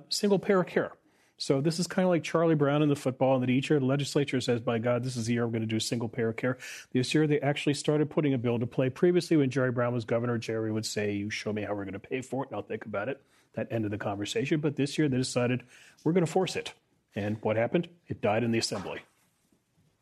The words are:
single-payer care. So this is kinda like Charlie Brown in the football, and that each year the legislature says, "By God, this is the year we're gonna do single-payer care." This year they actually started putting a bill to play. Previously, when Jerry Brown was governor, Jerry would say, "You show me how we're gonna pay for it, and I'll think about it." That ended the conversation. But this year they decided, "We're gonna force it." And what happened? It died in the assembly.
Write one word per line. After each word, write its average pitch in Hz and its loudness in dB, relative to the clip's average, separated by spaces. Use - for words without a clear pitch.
single-payer 196 2
care. 156 -2
So 139 2
this 160 0
is 175 -2
kinda 185 0
like 175 2
Charlie 165 4
Brown 147 4
in 151 4
the 143 2
football, 135 0
and 127 0
that 127 2
each 131 2
year 156 4
the 127 2
legislature 139 0
says, 120 0
"By 117 -2
God, 120 0
this 131 -6
is 113 -4
the 120 0
year 117 0
we're 117 -4
gonna 113 -2
do 110 0
single-payer 113 -2
care." 127 -2
This 127 0
year 156 4
they 147 2
actually 143 0
started 151 0
putting 147 2
a 131 0
bill 120 0
to 120 -2
play. 131 0
Previously, 175 2
when 135 4
Jerry 127 2
Brown 120 0
was 120 -2
governor, 117 0
Jerry 110 -2
would 107 -2
say, 104 -2
"You 101 -4
show 107 -4
me 104 -2
how 101 -4
we're 101 -4
gonna 95 -8
pay 131 -6
for 127 -6
it, 123 -10
and 107 -8
I'll 101 -6
think 107 -8
about 101 -4
it." 139 -8
That 113 -4
ended 107 -2
the 104 -4
conversation. 113 -2
But 151 -2
this 139 -2
year 156 2
they 127 0
decided, 123 0
"We're 156 2
gonna 175 4
force - 0
it." - -8
And 104 -2
what 110 0
happened? 117 0
It - -8
died 110 2
in 117 0
the 113 2
assembly. 87 -4